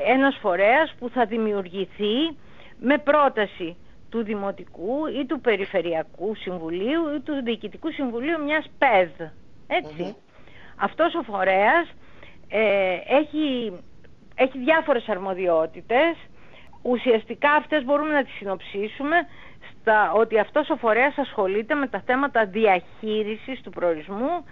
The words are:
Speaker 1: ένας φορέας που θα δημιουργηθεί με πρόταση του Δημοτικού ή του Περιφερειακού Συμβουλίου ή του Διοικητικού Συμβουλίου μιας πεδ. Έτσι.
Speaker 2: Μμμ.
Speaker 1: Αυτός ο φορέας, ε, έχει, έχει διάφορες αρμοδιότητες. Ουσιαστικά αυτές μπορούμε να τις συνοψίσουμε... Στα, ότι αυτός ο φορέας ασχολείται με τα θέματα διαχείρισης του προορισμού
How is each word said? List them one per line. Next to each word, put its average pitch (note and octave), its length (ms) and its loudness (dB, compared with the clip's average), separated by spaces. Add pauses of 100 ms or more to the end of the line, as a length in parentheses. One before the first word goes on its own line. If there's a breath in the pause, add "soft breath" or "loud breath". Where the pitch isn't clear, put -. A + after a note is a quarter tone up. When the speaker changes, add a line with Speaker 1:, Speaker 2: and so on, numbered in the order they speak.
Speaker 1:
ένας C4 360 4
φορέας G#3+ 580 4
που B3 100 -8
θα B3 160 2
δημιουργηθεί G#3 1120 -2 (420 loud breath)
με C4+ 180 2
πρόταση A#3 800 0 (340 soft breath)
του A3+ 140 -4
Δημοτικού G3+ 840 -6
ή C4 200 -4
του C4 160 -6
Περιφερειακού F3+ 920 -2
Συμβουλίου F#3+ 800 -4
ή D4+ 40 -6
του C#4 240 -6
Διοικητικού A3+ 480 -6
Συμβουλίου C#4 520 -4
μιας D4+ 220 -2 (120)
πεδ. F#3 500 2 (400)
Έτσι. D#3+ 360 -4
Speaker 2:
Μμμ. G3 80 -6 (640 loud breath)
Speaker 1:
Αυτός D4+ 400 0
ο E4+ 80 -2
φορέας, G3+ 640 2 (600 loud breath)
ε, G3 480 2 (100)
έχει, C4+ 680 0 (600)
έχει C4 220 2
διάφορες C#4+ 520 2
αρμοδιότητες. F#3+ 1040 0 (680 loud breath)
Ουσιαστικά A#3+ 680 2
αυτές D4+ 320 2
μπορούμε D4 300 0
να C#4 100 4
τις - 100 -14
συνοψίσουμε... G#3 800 -4 (560 loud breath)
Στα, G#3+ 400 4
ότι A3 280 4
αυτός C#4+ 300 0
ο D#4+ 60 0
φορέας A#3+ 420 2
ασχολείται G#3+ 580 -2
με C#4 120 0
τα G3 180 -8
θέματα B3+ 400 2
διαχείρισης G#3+ 1160 0
του - 80 -16
προορισμού F#3+ 840 -4